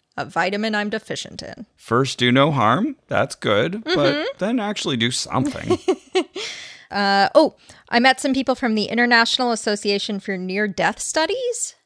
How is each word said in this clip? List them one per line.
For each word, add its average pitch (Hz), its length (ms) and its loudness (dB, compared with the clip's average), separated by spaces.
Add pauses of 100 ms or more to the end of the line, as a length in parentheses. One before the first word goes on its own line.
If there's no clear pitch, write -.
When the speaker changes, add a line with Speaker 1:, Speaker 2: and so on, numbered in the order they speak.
(180)
Speaker 1:
a 131 80 -8
vitamin 202 500 -2
I'm 208 140 -4
deficient - 520 -10
in. - 240 -16 (120)
Speaker 2:
First, 127 400 0
do 123 160 4
no 139 180 6
harm. 143 460 2 (100)
That's 104 260 0
good. 131 520 0
But 339 100 0
Speaker 1:
Mm-hmm. 285 280 2 (160)
Speaker 2:
then 233 200 -2
actually 202 380 -4
do 113 120 2
something. - 760 -2
Speaker 1:
<laughs> - 420 0 (680)
Uh, 196 440 2
oh, 302 200 6 (320)
I 240 140 2
met 262 180 4
some 269 140 0
people 262 200 0
from 233 220 0
the 208 120 0
International 240 640 2
Association 202 680 -2
for 196 180 -6
Near-Death 185 600 -2
Studies. 453 760 -4 (100)